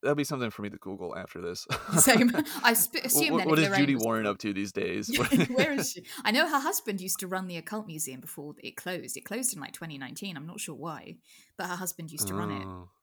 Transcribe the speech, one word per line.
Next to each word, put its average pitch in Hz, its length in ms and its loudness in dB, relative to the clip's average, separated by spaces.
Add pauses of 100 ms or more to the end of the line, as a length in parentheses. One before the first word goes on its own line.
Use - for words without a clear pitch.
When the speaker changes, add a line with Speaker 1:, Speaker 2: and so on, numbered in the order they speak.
Speaker 1:
that'll 143 140 2
be 147 80 0
something 127 280 -2
for - 100 -12
me 104 80 -6
to - 80 -12
Google 92 400 -8
after 87 240 -10
this. 90 240 -6 (160)
<laughs> - 160 2
Speaker 2:
Same. 240 340 8
<laughs> - 320 -2
I 233 120 8
sp-, - 300 2
Speaker 1:
Wh-, - 0 -
Speaker 2:
assume - 360 4
Speaker 1:
wh-, - 20 0
Speaker 2:
then - 60 2
Speaker 1:
what 156 100 8
Speaker 2:
if - 0 -
Speaker 1:
is 151 100 6
Speaker 2:
Lorraine - 0 -
Speaker 1:
Judy 139 260 6
Speaker 2:
was 113 100 0
Speaker 1:
Warren 113 200 2
Speaker 2:
before - 20 4
Speaker 1:
up 104 120 0
to 104 140 -2
these 98 180 -2
days? 98 460 -2
Speaker 2:
<laughs> - 40 2
Yeah, - 100 2
Speaker 1:
<laughs> 202 160 6
Speaker 2:
where 262 260 2
is 214 180 -2
she? - 140 -12 (200)
I - 60 2
know 302 160 6
her 294 120 4
husband 262 420 -2
used 185 200 -2
to 190 60 -6
run 185 200 -4
the 175 100 -6
Occult 214 300 -8
Museum 135 340 -8
before 147 380 -12
it - 180 -12
closed. - 400 -8
It - 80 -14
closed 233 300 -4
in, 151 60 -10
like, - 120 -10
twenty 156 240 -10
nineteen. 156 400 -10
I'm 147 100 -10
not - 140 -12
sure 151 140 -8
why, 151 420 -10 (400)
but 180 100 -4
her 180 100 -4
husband 170 340 -8
used 147 180 -4
to 95 60 -6
run 104 160 -4
it. 98 200 -8
Speaker 1:
Oh. 90 180 -16 (120)